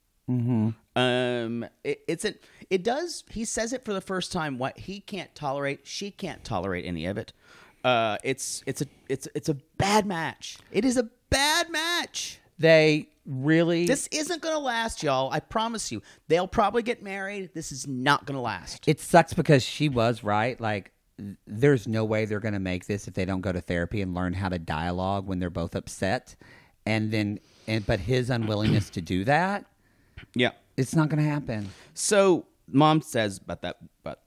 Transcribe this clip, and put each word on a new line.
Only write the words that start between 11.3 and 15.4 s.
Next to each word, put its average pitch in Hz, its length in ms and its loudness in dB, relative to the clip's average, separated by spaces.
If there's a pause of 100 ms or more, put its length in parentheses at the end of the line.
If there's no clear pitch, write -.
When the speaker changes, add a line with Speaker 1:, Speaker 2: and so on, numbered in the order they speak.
Speaker 2:
match. 330 720 -4 (180)
Speaker 1:
They 156 520 6 (160)
really 165 600 2
Speaker 2:
This 269 220 2
isn't 302 320 -4
gonna 320 180 -2
last, 233 440 -4
y'all. 135 280 0
I 147 100 -2